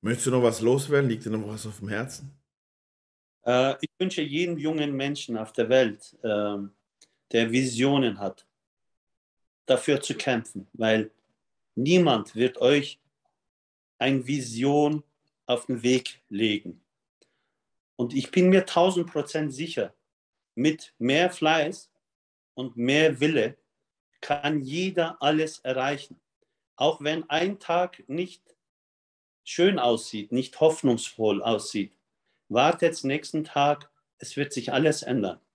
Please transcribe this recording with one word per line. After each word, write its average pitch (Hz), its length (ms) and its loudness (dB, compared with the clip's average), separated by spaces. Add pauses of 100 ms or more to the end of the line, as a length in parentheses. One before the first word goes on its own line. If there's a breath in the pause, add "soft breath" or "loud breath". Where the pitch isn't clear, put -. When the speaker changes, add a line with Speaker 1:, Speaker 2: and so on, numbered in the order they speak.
Speaker 1:
Möchtest 117 260 -2
du 123 40 0
noch 127 120 2
was 113 180 2
loswerden? 139 480 2
Liegt 110 160 -4
dir 110 40 -6
noch 110 180 -6
was 107 180 -12
auf 107 140 -14
dem 98 100 -10
Herzen? 131 420 -8 (1120)
Speaker 2:
Äh, 127 360 2
ich 156 80 -8 (100)
wünsche 185 220 -2
jedem 160 360 -4
jungen 151 360 -2
Menschen 139 440 -4
auf 110 160 -8
der 113 160 -2
Welt, 123 540 2
ähm, 104 480 -4 (600)
der 117 200 2
Visionen 127 680 2
hat, 98 260 -10 (1200)
dafür 131 360 2
zu - 140 -4
kämpfen, 113 580 -4
weil 110 360 2 (680)
niemand 143 600 2
wird 123 240 0
euch 139 400 2 (1000)
eine 127 300 0
Vision 143 760 0 (420)
auf 123 200 -2
den 120 180 -6
Weg 127 460 0
legen. 104 520 -2 (1120)
Und 120 180 -4
ich 131 180 -4
bin 185 180 6
mir 185 160 6
tausend 175 460 2
Prozent 151 420 -4
sicher, 135 400 -6 (600)
mit 156 440 -2
mehr 143 300 2
Fleiß 160 600 -2 (640)
und 127 240 -10
mehr 139 420 2
Wille 139 380 0 (640)
kann 147 400 -2
jeder 170 600 -2
alles 156 380 0
erreichen. 135 600 -4 (560)
Auch 156 260 0
wenn 156 280 -4
ein 180 300 -2
Tag 180 480 -2
nicht 175 340 -8 (1000)
schön 180 360 2
aussieht, 113 520 -2
nicht 131 280 -4
hoffnungsvoll 117 840 2
aussieht, 107 520 -2 (560)
wartet 165 540 2
nächsten 151 400 -4
Tag, 147 460 0 (300)
es - 180 -14
wird 143 160 -4
sich - 180 -6
alles 151 300 2
ändern. 98 380 -2 (140)